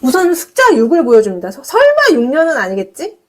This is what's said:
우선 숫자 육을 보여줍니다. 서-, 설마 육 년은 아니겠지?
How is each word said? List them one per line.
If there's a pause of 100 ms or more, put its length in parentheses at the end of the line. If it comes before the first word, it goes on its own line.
우선
숫자 (120)
육을
보여줍니다.
서-,
설마 (180)
육
년은
아니겠지? (120)